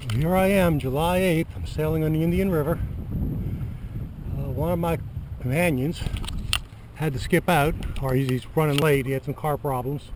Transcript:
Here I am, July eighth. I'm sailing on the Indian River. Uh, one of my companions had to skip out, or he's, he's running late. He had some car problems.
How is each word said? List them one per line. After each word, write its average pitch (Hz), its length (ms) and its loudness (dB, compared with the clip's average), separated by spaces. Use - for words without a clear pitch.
Here 147 260 2
I 190 120 6
am, 180 320 6
July 143 400 2
eighth. 165 360 4
I'm - 100 -6
sailing 156 380 0
on 156 80 2
the 156 100 2
Indian 175 300 2
River. 160 280 2
Uh, 139 120 -4
one 139 220 -2
of 175 80 0
my 165 180 0
companions 147 640 0
had 156 180 -2
to 127 60 -4
skip - 280 2
out, 160 280 4
or 135 120 0
he's, 135 140 2
he's 127 300 -2
running 151 200 4
late. 143 280 4
He 135 80 -2
had 135 100 -2
some 139 120 -6
car 151 220 -2
problems. 131 580 -4